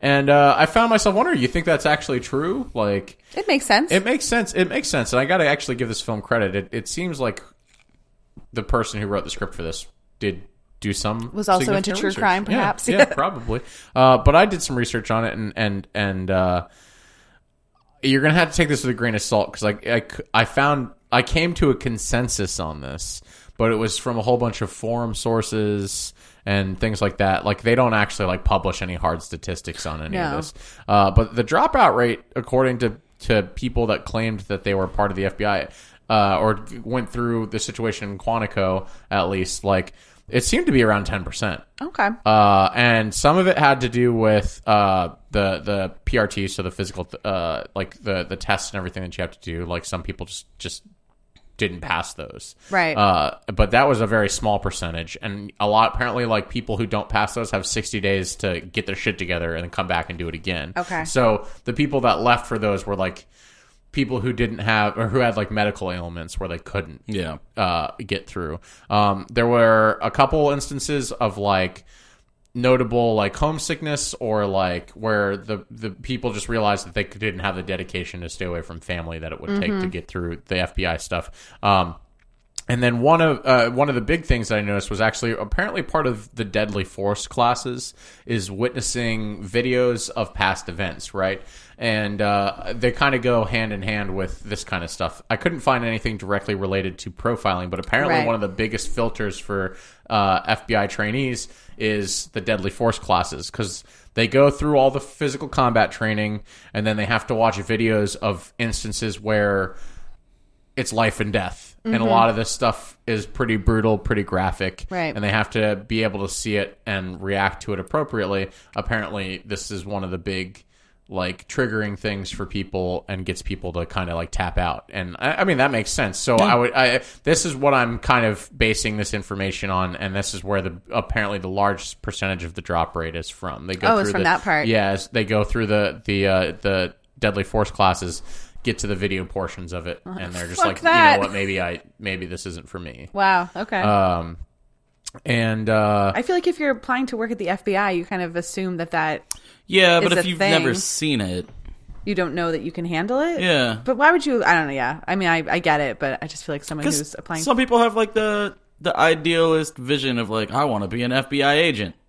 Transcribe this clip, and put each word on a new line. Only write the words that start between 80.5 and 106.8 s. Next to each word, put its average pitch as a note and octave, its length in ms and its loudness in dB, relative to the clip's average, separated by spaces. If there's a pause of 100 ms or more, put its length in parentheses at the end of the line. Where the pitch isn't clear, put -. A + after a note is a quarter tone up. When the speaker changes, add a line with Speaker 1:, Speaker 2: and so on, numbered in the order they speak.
Speaker 1:
F F2+ 160 -2
B F#2 100 -2
I E2 120 0
stuff. - 560 -8 (100)
Um, F#2 320 2 (720)
and B2 140 0
then A#2+ 160 2
one D#3 220 6
of, D#3 240 2
uh, B2 240 6
one B2+ 180 2
of C#3 80 0
the A#2+ 60 0
big D#3+ 240 0
things A#2 240 2
that A2 80 2
I G#2 40 0
noticed G2+ 280 -2
was G2+ 100 -4
actually A2 320 0
apparently E3+ 520 -2
part D#3 220 -2
of A2 300 -4
the A2+ 80 -4
deadly G#2 400 -2
force G2+ 420 -4
classes B2 680 -2 (320)
is G2+ 260 -4
witnessing A2 880 -4
videos A#2+ 680 0
of - 240 -6
past F#2+ 340 0
events, F2+ 460 -8
right? F#2+ 280 -2 (360)
And, G#2+ 440 -2
uh, G2+ 540 0
they A#2+ 160 0
kinda C3+ 280 2
go A#2 260 2
hand A2 260 -2
in G2 120 -6
hand G#2 340 -4
with - 260 -6
this G2+ 220 -8
kinda F2 240 -6
stuff. - 400 -6
I A2+ 80 0
couldn't E3+ 240 -2
find B2 240 2
anything A2+ 320 -4
directly G2 380 -4
related F#2+ 440 -2
to - 120 -12
profiling, F#2+ 580 -2
but F2+ 100 -6
apparently D3 360 0
Speaker 2:
Right. D3+ 100 0
Speaker 1:
one A#2 100 0
of G#2+ 60 -4
the G2+ 80 -2
biggest A2 400 -4
filters A2 500 -4
for, G2 380 -6 (320)
uh, G2 360 2
F A2 220 -2
B A2+ 80 0
I G2+ 120 2
trainees A#2 600 -4 (300)
is G#2 560 -2
the A2 80 -4
deadly G2 300 -2
force A#2 280 0
classes, E2+ 500 0
'cause - 360 -6 (300)
they A2+ 120 2
go C#3 220 6
through D3 280 0
all C3+ 140 6
the C3+ 80 -4
physical - 480 -6
combat A#2 440 2
training, G#2+ 500 -4 (320)
and G#2+ 120 -2